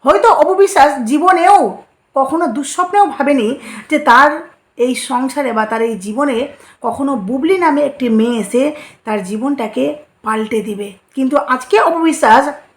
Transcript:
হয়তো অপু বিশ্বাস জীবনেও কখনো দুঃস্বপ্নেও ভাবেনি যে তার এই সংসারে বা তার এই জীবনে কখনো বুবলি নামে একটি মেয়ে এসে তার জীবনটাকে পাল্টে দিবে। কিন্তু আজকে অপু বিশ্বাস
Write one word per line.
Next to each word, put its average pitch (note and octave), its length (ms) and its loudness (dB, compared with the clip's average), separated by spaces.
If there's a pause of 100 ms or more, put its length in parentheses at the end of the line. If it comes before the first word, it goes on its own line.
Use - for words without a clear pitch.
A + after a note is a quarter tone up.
হয়তো F#4 240 4
অপু F4 260 4
বিশ্বাস F#4 360 4 (200)
জীবনেও F4 460 4 (580)
কখনো C#4+ 320 0
দুঃস্বপ্নেও F4+ 600 0
ভাবেনি C4+ 420 0 (420)
যে D4+ 80 2
তার C#4+ 320 6 (460)
এই B3+ 180 0
সংসারে C4 580 -4
বা G#3+ 140 0
তার A3+ 160 -4
এই A3+ 160 -2
জীবনে A3+ 380 -4 (440)
কখনো C4+ 360 -4
বুবলি C4 420 -2
নামে D4+ 220 0 (100)
একটি B3+ 180 -6
মেয়ে A3+ 320 2
এসে A#3+ 220 0 (420)
তার G#3+ 200 -4
জীবনটাকে A#3 600 -4 (380)
পাল্টে A3 400 -4
দিবে। G3+ 260 -8 (260)
কিন্তু C4+ 220 -2 (180)
আজকে B3+ 260 -2
অপু E4 200 0 (100)
বিশ্বাস A#3+ 340 4 (320)